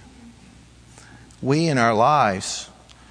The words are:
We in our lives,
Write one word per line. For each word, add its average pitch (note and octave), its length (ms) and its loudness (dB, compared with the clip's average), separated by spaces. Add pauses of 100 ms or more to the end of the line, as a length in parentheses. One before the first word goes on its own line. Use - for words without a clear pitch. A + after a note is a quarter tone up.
(1400)
We D3 280 -2
in C#3+ 100 0
our A#2 160 2
lives, A2+ 720 0 (440)